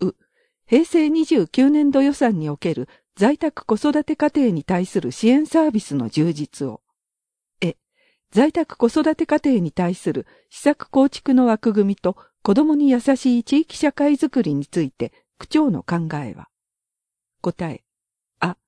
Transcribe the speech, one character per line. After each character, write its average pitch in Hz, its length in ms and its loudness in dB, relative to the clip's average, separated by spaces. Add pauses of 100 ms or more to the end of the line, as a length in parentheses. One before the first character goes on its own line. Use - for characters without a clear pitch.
う、 185 140 -2 (500)
平 277 180 4
成 311 260 0
二 320 160 0
十 214 220 2
九 269 220 2
年 294 220 2
度 269 100 2
予 277 120 2
算 226 260 0
に 151 100 -6
お 147 80 -6
け - 160 -4
る 127 160 -8 (260)
在 254 220 2
宅 - 280 -6
子 220 100 0
育 294 280 0
て 311 120 -4
家 294 180 0
庭 262 180 2
に 160 120 -4
対 185 220 -2
す - 140 -2
る 127 120 -6
支 220 180 0
援 294 160 4
サ 320 220 2
ー 302 40 0
ビ 220 80 0
ス - 160 -10
の 120 140 -4
充 156 240 0
実 147 340 -8
を。 - 140 -12 (800)
え、 170 160 -4 (540)
在 277 200 2
宅 - 260 -4
子 233 100 2
育 311 280 0
て 330 100 -4
家 302 180 0
庭 262 160 2
に 165 120 -4
対 180 240 -4
す - 180 -6
る 139 140 -8 (220)
施 - 120 -20
策 - 280 -2
構 269 200 4
築 - 240 -4
の 254 140 4
枠 220 260 0
組 196 160 2
み 196 60 -2
と 185 200 -4 (280)
子 202 100 2
ど 285 100 4
も 311 120 2
に 285 140 2
優 247 100 2
し 247 400 2
い 226 40 -6
地 285 180 0
域 - 140 -6
社 294 160 0
会 294 220 0
づ 277 160 0
く 247 140 0
り 147 100 -2
に 143 140 -4
つ 170 140 -4
い 135 100 -4
て - 200 -8 (280)
区 - 80 -20
長 302 240 0
の - 120 -4
考 170 240 -4 (100)
え 127 180 -10
は。 - 120 -20 (920)
答 170 300 -6
え。 - 120 -14 (560)
あ、 180 180 -6 (100)